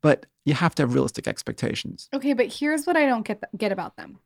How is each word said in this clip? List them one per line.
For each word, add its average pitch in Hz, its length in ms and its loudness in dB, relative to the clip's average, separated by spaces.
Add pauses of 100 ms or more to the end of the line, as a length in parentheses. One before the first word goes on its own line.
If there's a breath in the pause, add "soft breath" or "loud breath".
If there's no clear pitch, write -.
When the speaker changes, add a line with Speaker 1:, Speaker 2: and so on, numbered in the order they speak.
Speaker 1:
But 147 240 4 (200)
you 147 80 4
have 165 220 2
to 151 80 2
have 123 100 2
realistic 135 340 0
expectations. - 840 -6
Speaker 2:
Okay, 277 200 0
but 233 200 0
here's 302 320 -2
what 359 120 2
I 302 80 4
don't 233 200 0
get, 214 180 -6 (140)
get 208 140 0
about 190 260 -6
them. - 280 -18